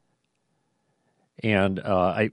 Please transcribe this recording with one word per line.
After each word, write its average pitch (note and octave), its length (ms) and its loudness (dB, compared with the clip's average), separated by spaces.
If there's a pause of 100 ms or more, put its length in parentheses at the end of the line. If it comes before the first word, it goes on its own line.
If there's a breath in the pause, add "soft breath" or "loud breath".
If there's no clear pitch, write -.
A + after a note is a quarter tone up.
(1400)
And, G2 380 0
uh, F#2 360 0
I, A2 180 0